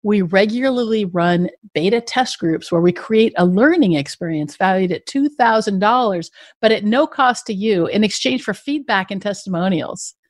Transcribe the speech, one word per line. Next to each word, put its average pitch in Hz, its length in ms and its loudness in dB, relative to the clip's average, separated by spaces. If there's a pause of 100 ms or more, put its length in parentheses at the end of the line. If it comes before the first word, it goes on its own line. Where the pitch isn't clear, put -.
We 208 200 2
regularly 220 800 0
run 175 460 0 (240)
beta 202 260 0
test 240 380 -4
groups 160 340 -2
where 170 80 2
we 175 120 4
create 220 440 0
a 180 80 2
learning 214 500 4
experience 151 600 -4
valued 185 360 0
at - 120 -6
two 277 240 -2
thousand 220 500 0
dollars, 208 520 0 (320)
but 220 100 4
at 214 120 -2
no 240 220 2
cost 254 400 0
to 220 80 -6
you, 190 320 0
in - 160 0
exchange 247 400 -2
for 208 120 -6
feedback 233 560 -4
and 196 100 -6
testimonials. 185 960 -4 (160)